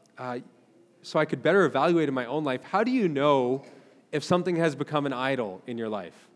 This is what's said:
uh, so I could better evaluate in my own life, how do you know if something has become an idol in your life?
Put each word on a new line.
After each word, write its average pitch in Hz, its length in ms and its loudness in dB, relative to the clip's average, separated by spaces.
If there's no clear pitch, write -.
uh, 127 220 -8
so - 160 -2
I 151 80 4
could 139 160 -6
better 180 240 4
evaluate 151 420 2
in 135 60 -2
my 127 100 -2
own 147 200 -4
life, 127 200 -2
how 196 180 0
do 240 80 0
you 233 180 2
know 135 540 2
if 147 140 -4
something 180 320 0
has 165 180 0
become 143 300 -4
an 139 80 -4
idol 123 540 -4
in 120 100 -8
your 113 140 -6
life? 92 240 -8